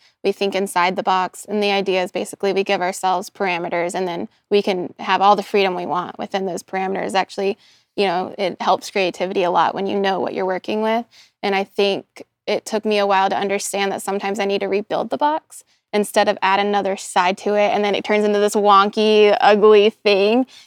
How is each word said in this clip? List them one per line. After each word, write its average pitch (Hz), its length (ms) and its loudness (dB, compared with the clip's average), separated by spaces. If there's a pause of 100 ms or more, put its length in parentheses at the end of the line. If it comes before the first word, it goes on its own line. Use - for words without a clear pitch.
(240)
we 202 80 0
think 196 220 -2
inside 190 420 0
the 185 60 -4
box. 185 420 -2
And 208 180 -4
the 202 100 0
idea 196 300 0
is 180 100 -6
basically 196 400 -4
we 190 120 0
give 196 160 -2
ourselves 185 480 -2
parameters 175 680 -4
and 185 140 -4
then 175 200 -8 (220)
we 208 120 2
can 185 380 -4
have 185 200 0
all 196 160 6
the 196 60 -2
freedom 196 320 0
we 180 120 -8
want 175 320 -6
within 196 280 -6
those 175 160 -6
parameters. 190 520 -6
Actually, 190 440 -2 (380)
you 202 100 0
know, 180 320 -4
it 180 240 -4
helps - 280 0
creativity 190 520 -2
a 175 80 0
lot 175 240 2
when 196 120 -4
you 202 120 -2
know 190 220 0
what - 120 -4
you're 190 140 -4
working 190 340 -4
with. 226 240 -2 (380)
And 196 140 -2
I 196 80 -2
think 196 600 -4 (220)
it - 180 -2
took 214 200 -4
me 214 140 0
a 202 80 2
while 190 220 2
to 196 80 -2
understand 196 560 -4
that - 80 -6
sometimes 196 380 -4
I 202 60 -2
need 202 160 -2
to 196 80 -4
rebuild 202 420 -4
the 262 80 -4
box 302 460 -4 (280)
instead 208 360 0
of 208 120 0
add 190 200 2
another 202 360 -2
side 190 420 0
to 208 160 -2
it. 208 180 2
And 208 120 0
then 202 100 0
it - 100 -4
turns 214 200 0
into 208 140 2
this 208 160 0
wonky, 208 840 4
ugly 214 500 6
thing. 214 560 2 (200)